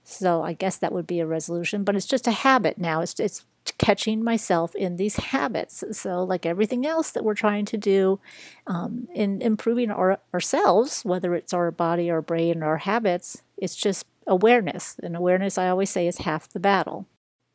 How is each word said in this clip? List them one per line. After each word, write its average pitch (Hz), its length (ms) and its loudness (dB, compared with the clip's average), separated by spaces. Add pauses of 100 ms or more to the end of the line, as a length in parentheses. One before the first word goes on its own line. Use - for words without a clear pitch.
So 170 400 0
I 165 80 -4
guess 185 240 -2
that - 160 -2
would 170 160 -4
be 175 140 -2
a 165 40 0
resolution, 170 600 -2
but 202 100 2
it's 190 100 -2
just - 220 0
a 233 40 2
habit 233 460 2
now. 165 220 0
It's, 170 180 -4
it's - 280 -4 (320)
catching 226 480 2
myself 190 500 0
in 175 220 -4
these 196 180 -2
habits. - 800 -4
So 180 280 -4
like 185 240 -2
everything 214 400 0
else 320 260 0
that - 120 -4
we're 214 100 0
trying 208 300 0
to 208 140 -4
do, 196 420 4 (480)
um, 185 460 -6
in 202 280 -2
improving 233 480 0
our, 190 300 2 (140)
ourselves, 233 720 2
whether 180 280 0
it's - 200 -4
our 175 180 2
body, 170 400 0
our 160 100 0
brain, 165 400 0
our 156 180 0
habits, 196 640 -2 (160)
it's - 180 -4
just - 300 -2 (220)
awareness. 214 720 4
And 170 140 -6
awareness, 180 420 2
I 185 100 0
always 185 220 2
say, 175 180 0
is 175 120 -4
half 160 280 -4
the - 120 -8
battle. 190 480 0 (480)